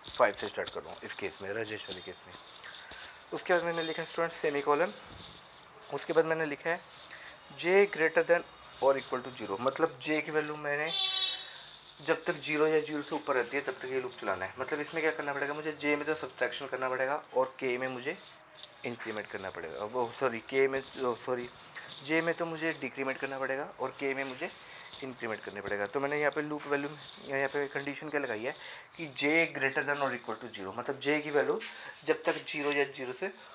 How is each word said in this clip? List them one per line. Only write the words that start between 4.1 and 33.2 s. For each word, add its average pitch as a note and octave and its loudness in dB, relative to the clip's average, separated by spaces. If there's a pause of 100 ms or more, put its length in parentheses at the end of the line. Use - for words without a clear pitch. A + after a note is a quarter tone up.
सेमीकोलन, D3 4 (1000)
उसके C#3+ 0
बाद D#3+ 8
मैंने D#3+ 2
लिखा D3 -2
है F3 0 (800)
j F#3+ 8 (100)
greater D#3+ 6
than E3+ 6 (400)
or C#3 10
equal B2+ -2
to A#2+ -8
zero, G2 -2
मतलब C3+ 2
J D3+ 2
की D#3 -4
वैल्यू D3+ 0
मैंने D3+ -2 (1080)
जब D#3+ 2
तक E3 0
ज़ीरो D3+ 4
या D#3 6
ज़ीरो D3+ 0
से D#3 -2
ऊपर C#3+ 2
रहती B2 2
है C#3 0
तब C3+ -2
तक C3 -6
ये C3 0
loop B2 -4
चलाना F#2+ -2
है। F#2+ -4
मतलब D3 -2
इसमें D3+ -2
क्या D#3 4
करना D3 -2
पड़ेगा, C#3+ 0
मुझे D#3 -4
J D3 2
में D3 0
तो D#3 2
subtraction C3+ -2
करना C3 0
पड़ेगा C3 0 (120)
और B2+ 4
के B2 2
में C3 0
मुझे C3 -4 (680)
increment A2+ -4
करना F#2+ -6
पड़ेगा, E2+ -6
वो A#2 0
sorry A#2 2
K C3+ 4
में, C3+ 0 (160)
सॉरी B2 0 (540)
J D#3+ 2
में E3 2
तो E3+ -2
मुझे D#3+ -2
decrement C3+ -4
करना C3+ -4
पड़ेगा C3+ -2 (120)
और C3 -2
के C3+ -2
में C3+ -2
मुझे C3 -6 (520)
increment A#2+ -4
करना G2 -8
पड़ेगा। G2+ 0
तो C#3 0
मैंने C#3+ 0
यहाँ D3 4
पे D3+ 0
loop D3 -4
value, C#3+ 0 (360)
यहाँ C#3 0
पे C#3+ 0
condition C#3+ -6
क्या D3 0
लगाई A2+ -2
है C#3 -2 (440)
कि E3 -6
j D3 4
greater C3+ 2
than C#3+ 2
or C3 2
equal A#2 -8
to G#2 -10
zero, G2 -6
मतलब B2+ -4
J D3 2
की D3 -4
value C#3 4 (460)
जब D3+ 2
तक D#3+ 4 (140)
ज़ीरो D3 0
या C#3+ 6
ज़ीरो C3 -4
से F#3+ -4 (240)